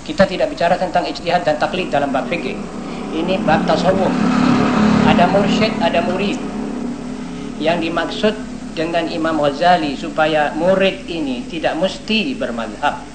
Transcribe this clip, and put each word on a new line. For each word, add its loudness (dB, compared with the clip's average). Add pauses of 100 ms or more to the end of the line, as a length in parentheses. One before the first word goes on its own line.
Kita 2
tidak 0
bicara 2
tentang 0
ijtihad 0
dan 2
taklid -2
dalam 0
bab 0
fikih. -2 (640)
Ini 0
bab 2
tasawuf. 2 (960)
Ada 6
mursyid, 2
ada 2
murid. -2 (1200)
Yang 0
dimaksud 0 (420)
dengan 0
Imam 0
Ghazali 2
supaya 0
murid 2
ini -4
tidak -2
mesti -2
bermadhab. -4